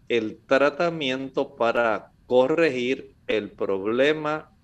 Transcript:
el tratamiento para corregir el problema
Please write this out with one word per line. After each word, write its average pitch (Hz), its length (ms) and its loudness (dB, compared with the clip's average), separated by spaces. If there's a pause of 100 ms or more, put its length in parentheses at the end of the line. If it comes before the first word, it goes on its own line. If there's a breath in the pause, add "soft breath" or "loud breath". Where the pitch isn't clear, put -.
el 110 300 -2 (100)
tratamiento 139 1120 -2
para 113 560 0 (120)
corregir 131 880 0 (120)
el 104 220 -2
problema 131 1040 -2 (120)